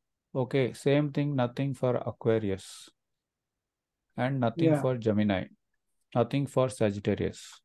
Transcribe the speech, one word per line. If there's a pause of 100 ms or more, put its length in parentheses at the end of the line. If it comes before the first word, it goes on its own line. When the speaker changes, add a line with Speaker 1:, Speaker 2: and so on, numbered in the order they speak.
(320)
Speaker 1:
Okay,
same
thing,
nothing
for
Aquarius. (1300)
And
nothing
Speaker 2:
Yeah.
Speaker 1:
for
Gemini. (680)
Nothing
for
Sagittarius.